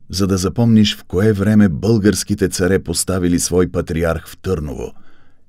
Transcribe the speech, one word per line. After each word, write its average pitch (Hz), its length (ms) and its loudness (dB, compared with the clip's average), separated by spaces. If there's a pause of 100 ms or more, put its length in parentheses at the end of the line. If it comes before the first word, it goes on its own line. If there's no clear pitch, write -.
за 92 180 -2
да 95 100 2
запомниш 107 600 2
в - 60 -20
кое 107 300 0
време 104 360 4
българските 101 800 0
царе 92 340 0
поставили 87 560 -2
свой 90 320 0
патриарх 82 560 -4
в - 100 -18
Търново 76 560 -8 (560)